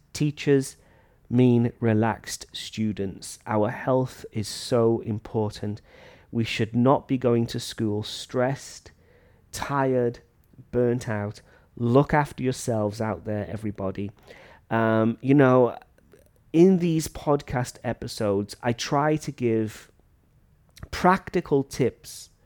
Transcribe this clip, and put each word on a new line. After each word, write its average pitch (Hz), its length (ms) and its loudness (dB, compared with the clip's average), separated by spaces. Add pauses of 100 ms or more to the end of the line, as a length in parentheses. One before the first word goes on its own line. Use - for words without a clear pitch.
(120)
teachers 143 640 0 (540)
mean 120 480 4
relaxed 110 760 0
students. - 960 -8
Our 107 240 2
health 131 600 -2
is 107 160 -6
so 117 520 2
important. 104 800 -6 (500)
We 113 140 0
should 110 300 -4
not 123 320 4
be 135 120 -2
going 120 280 2
to 120 140 -8
school 107 420 -4
stressed, - 880 -6 (640)
tired, 131 680 -2 (500)
burnt 120 380 0
out. 107 320 -6 (360)
Look 120 360 4
after 147 300 0
yourselves 110 580 -2
out 107 240 -4
there, 104 240 -6
everybody. 101 600 -8 (600)
Um, 113 500 2
you 131 140 2
know, 127 420 6 (760)
in 180 260 6
these 160 300 0
podcast - 760 -4
episodes, 107 760 -4
I 120 100 -2
try 147 440 0
to 151 160 -8
give 113 580 -2 (1000)
practical 180 720 0
tips - 680 -6 (160)